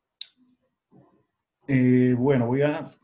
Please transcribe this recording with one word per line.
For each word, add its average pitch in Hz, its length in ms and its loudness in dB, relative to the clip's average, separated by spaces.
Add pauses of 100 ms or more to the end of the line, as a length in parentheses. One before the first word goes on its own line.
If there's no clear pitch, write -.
(1700)
eh, 127 480 2
bueno, 123 300 0
voy 131 160 -2
a, 151 280 -4 (140)